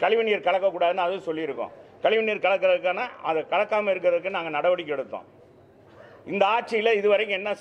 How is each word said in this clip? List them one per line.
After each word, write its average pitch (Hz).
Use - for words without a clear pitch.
கழிவுநீர் 214
கலக்கக்கூடாதுன்னு 180
அதுவும் 185
சொல்லியிருக்கோம். 156
கழிவுநீர் 214
கலக்கிறதுக்கான, 180
அதை 160
கலக்காம 208
இருக்கிறதுக்கு 175
நாங்க 165
நடவடிக்கை 170
எடுத்தோம். 107
இந்த 196
ஆட்சியில 226
இதுவரைக்கும் 202
என்ன 208